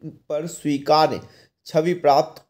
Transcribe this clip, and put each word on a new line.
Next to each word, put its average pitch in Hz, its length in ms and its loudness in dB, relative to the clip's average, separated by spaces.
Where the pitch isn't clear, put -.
पर 156 420 -10
स्वीकार्य 147 760 0
छवि 165 280 0
प्राप्त 151 540 0